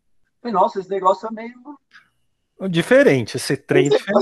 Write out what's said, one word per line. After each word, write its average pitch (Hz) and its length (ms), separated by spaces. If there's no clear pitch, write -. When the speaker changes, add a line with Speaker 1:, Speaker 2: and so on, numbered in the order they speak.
Speaker 1:
Falei, 240 140
"Nossa, 202 260
esse 175 100
negócio 196 380
é - 20
meio" 233 240
Speaker 2:
Diferente, 165 640
esse 139 200
trem 139 320
Speaker 1:
Esse - 180
negócio 196 160